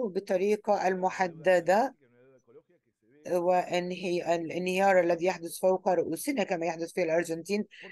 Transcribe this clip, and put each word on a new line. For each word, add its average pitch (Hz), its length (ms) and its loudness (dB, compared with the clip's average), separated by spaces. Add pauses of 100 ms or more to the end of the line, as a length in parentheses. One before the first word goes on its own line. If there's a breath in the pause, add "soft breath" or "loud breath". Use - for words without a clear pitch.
(140)
بطريقة 196 720 0
المحددة 185 1080 2 (1300)
وانهي-، 175 1080 0
الانهيار 185 640 2
الذي 170 240 0
يحدث 170 340 -4
فوق 185 300 2
رؤوسنا 185 560 0
كما 170 220 -4
يحدث 165 260 -6
في 185 100 -2
الأرجنتين، 170 640 -2 (280 loud breath)